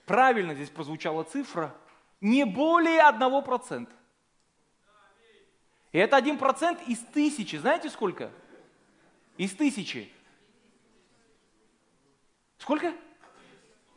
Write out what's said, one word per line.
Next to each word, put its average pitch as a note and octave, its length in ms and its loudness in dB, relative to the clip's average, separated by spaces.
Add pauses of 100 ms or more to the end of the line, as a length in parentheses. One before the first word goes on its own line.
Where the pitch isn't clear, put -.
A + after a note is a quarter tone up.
правильно G#3 480 2
здесь C#3+ 160 -12
прозвучала D#3 540 -6
цифра, E3 500 -6 (460)
не B3 240 4
более D#4+ 560 4
одного C4+ 420 4
процента. D#3+ 540 -8 (1900)
И D#3 80 0
это A3 180 4
один C4+ 220 2
процент D#4 480 0
из A#3 140 -6
тысячи. D4 560 -4
Знаете C#4+ 340 -2
сколько? D#3+ 400 -6 (1080)
Из F#3+ 140 -4
тысячи. F#3+ 600 -6 (2500)
Сколько? D4+ 360 -4 (1040)